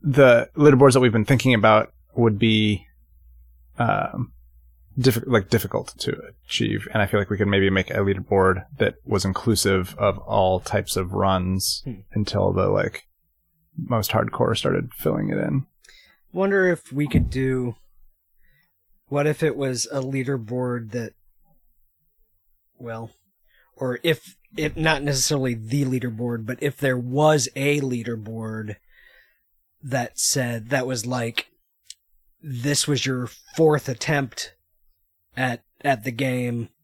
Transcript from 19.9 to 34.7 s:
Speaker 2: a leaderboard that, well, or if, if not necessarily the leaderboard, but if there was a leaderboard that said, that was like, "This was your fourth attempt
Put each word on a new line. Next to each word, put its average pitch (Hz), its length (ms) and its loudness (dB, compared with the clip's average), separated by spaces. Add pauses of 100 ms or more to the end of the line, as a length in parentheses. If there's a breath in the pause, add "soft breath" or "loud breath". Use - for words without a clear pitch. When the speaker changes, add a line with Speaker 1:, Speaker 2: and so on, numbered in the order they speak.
Speaker 2:
a 139 100 -4
leaderboard 123 920 -4
that, 117 200 -8 (1700)
well, 113 320 -12 (640)
or 127 280 -4
if, 165 320 -2 (200)
if 151 220 -4
not 160 240 2
necessarily 131 540 -2
the 113 280 -2
leaderboard, 120 640 -4
but 123 160 -8
if 143 160 -4
there 131 200 0
was 139 580 2
a 143 260 0
leaderboard 117 960 -6 (1040 soft breath)
that 123 380 -6
said, 117 500 -2
that 127 160 0
was 123 220 -6
like, 123 400 -6 (920)
"This 139 480 -4
was 139 180 0
your 127 200 -4 (300)
fourth 151 340 2
attempt 139 640 -4 (840)